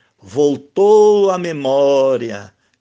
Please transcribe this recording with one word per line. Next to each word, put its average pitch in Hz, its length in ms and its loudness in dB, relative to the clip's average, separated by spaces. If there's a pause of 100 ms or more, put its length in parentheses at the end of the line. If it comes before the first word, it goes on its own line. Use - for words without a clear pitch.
(200)
Voltou 196 1120 0
à 180 80 -4
memória 135 1160 -2 (280)